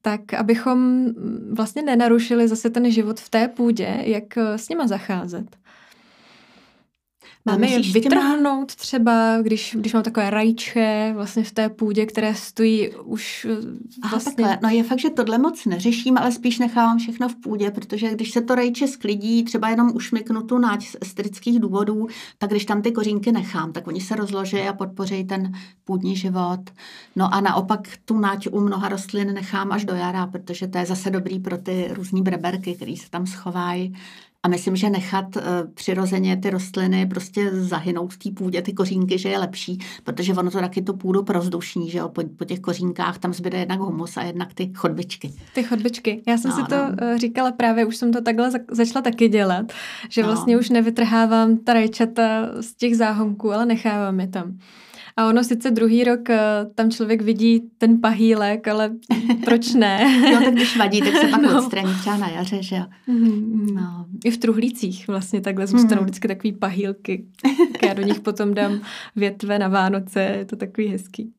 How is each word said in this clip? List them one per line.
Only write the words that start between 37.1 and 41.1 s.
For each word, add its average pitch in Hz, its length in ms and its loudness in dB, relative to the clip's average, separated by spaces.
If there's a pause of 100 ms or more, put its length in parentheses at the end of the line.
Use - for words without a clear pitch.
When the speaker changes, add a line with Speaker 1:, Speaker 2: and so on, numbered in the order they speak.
Speaker 2:
zahynout 175 600 -4
v - 40 -20
té 196 140 -8
půdě, 185 300 -4
ty 196 120 -6
kořínky, 185 440 0
že 190 120 -2
je 196 100 -2
lepší, 180 380 -6 (260)
protože 180 300 -2
ono 180 180 0
to 190 80 -2
taky 180 220 -2
tu 190 120 -4
půdu 190 300 0